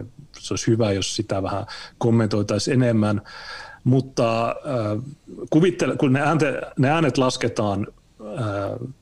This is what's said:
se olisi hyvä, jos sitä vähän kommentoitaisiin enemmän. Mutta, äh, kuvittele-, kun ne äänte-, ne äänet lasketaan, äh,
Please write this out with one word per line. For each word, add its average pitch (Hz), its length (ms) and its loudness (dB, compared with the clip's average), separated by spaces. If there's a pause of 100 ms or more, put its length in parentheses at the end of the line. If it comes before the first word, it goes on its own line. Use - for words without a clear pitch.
(380)
se - 140 -8
olisi - 140 -4
hyvä, 110 260 2
jos 95 240 -2
sitä 101 260 -2
vähän 98 240 -4 (320)
kommentoitaisiin 110 840 2
enemmän. 104 400 2 (600)
Mutta, 123 640 2
äh, 110 540 -4 (480)
kuvittele-, 165 460 2
kun 135 160 2
ne 139 80 2
äänte-, 143 400 2 (180)
ne 131 120 4
äänet 156 280 2
lasketaan, 113 680 0 (340)
äh, 104 680 -6 (140)